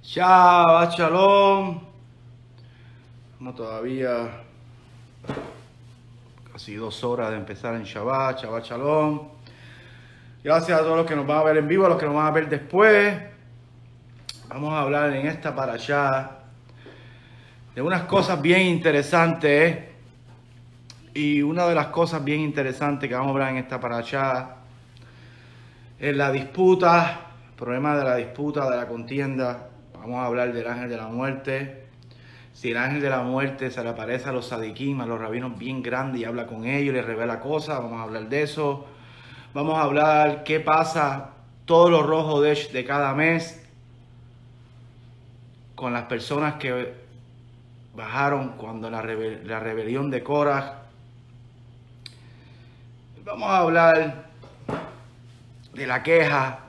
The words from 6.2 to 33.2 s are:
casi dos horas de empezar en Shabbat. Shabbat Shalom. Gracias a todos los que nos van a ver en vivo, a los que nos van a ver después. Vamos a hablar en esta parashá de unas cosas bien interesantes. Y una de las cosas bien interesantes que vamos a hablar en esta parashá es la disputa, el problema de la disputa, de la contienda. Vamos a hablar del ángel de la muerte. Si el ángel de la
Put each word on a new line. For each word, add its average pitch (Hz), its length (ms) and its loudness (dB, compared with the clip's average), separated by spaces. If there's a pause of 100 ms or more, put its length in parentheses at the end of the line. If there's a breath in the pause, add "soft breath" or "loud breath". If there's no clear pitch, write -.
casi - 220 -16
dos 107 300 -10
horas 120 260 -2
de 110 80 -4
empezar 117 380 -8
en 113 80 -8
Shabbat. 127 580 -4
Shabbat 113 240 -8
Shalom. 151 600 0 (1160 loud breath)
Gracias 165 360 2
a - 20 4
todos 160 160 2
los 165 80 2
que 156 100 -4
nos 139 120 -4
van 147 100 0
a 156 60 2
ver 156 140 4
en 147 100 2
vivo, 190 180 4
a 180 40 6
los 160 100 2
que 151 80 -2
nos 147 80 -2
van 151 100 2
a 156 60 2
ver 156 180 0
después. 202 680 4 (1300)
Vamos 147 240 -6
a 151 80 0
hablar 147 320 2
en 135 140 -2
esta 156 260 -6
parashá 135 880 -2 (1400 loud breath)
de 123 80 -8
unas 175 220 -2
cosas 185 360 0
bien 175 220 6
interesantes. 165 1200 4 (1300)
Y 147 300 2
una 170 240 2
de 170 80 2
las 147 120 0
cosas 165 360 -2
bien 147 160 -2
interesantes 143 680 -2
que 117 60 -4
vamos 131 140 -2
a 135 60 0
hablar 135 180 0
en 131 60 -4
esta 127 220 -8
parashá 127 760 -4 (1400 soft breath)
es 139 180 -2
la 139 140 0
disputa, 170 1040 2 (140)
el - 40 -20
problema 131 420 -2
de 143 80 0
la 127 120 2
disputa, 143 520 -4
de 123 100 0
la 120 100 -6
contienda. 123 840 -6 (300)
Vamos 123 240 -8
a 123 40 -4
hablar 123 260 -2
del 117 140 -6
ángel 123 200 -8
de 120 80 -8
la 113 120 -12
muerte. 135 800 -6 (680 loud breath)
Si - 180 -8
el 113 60 -4
ángel 135 240 -2
de 143 80 0
la 127 140 -2